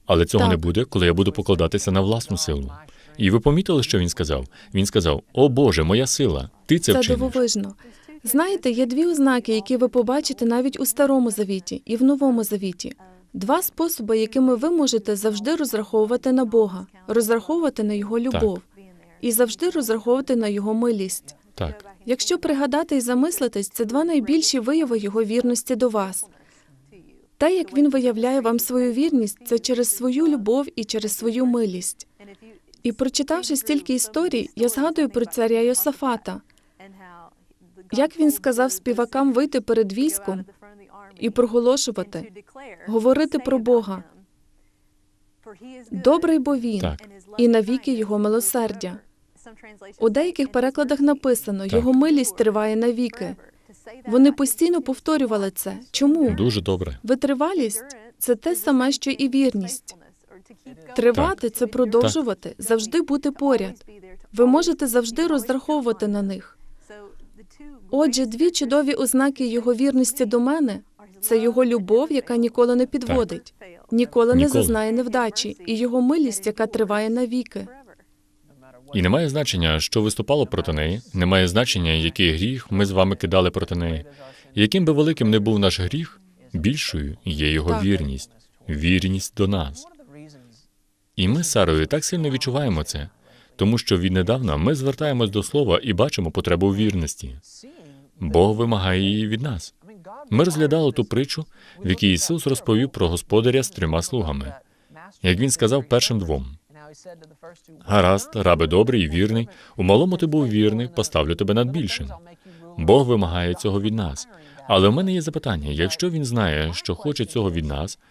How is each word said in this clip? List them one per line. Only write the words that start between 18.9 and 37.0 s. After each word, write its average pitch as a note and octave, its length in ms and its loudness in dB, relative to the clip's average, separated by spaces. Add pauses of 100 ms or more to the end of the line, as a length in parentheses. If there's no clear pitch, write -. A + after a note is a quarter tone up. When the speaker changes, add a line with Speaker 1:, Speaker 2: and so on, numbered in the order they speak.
Speaker 2:
і A#3+ 120 -2
завжди A#3+ 380 0
розраховувати B3 680 0
на A3 120 0
Його G#3 260 -2
милість. A3 640 -4 (180)
Speaker 1:
Так. - 300 -8 (220)
Speaker 2:
Якщо B3+ 320 -2
пригадати D4 580 -2
і C4 40 2
замислитись, B3 680 -2
це - 160 -6
два B3 200 -2
найбільші D4+ 560 0
вияви B3 380 0
Його G#3 260 -2
вірності A#3+ 520 -2
до B3 120 2
вас. G3 380 -4 (1120)
Те, E4 180 2
як D#4 200 -4
Він D4 140 4
виявляє B3 500 0
вам A#3 180 0
свою B3 340 0
вірність, B3 540 0
це A#3 120 0
через A#3+ 380 -2
свою B3+ 320 0
любов C4 380 0 (100)
і A3+ 80 -6
через G#3+ 320 -4
свою A#3 300 -2
милість. G#3+ 640 -4 (720)
І A#3+ 100 -2
прочитавши C#4+ 640 -2
стільки C#4+ 380 -2
історій, C#4 600 -2
я A#3 120 0
згадую D4 400 0
про A#3 180 2
царя A3+ 340 0
Йосафата. A#3+ 800 -2 (1500)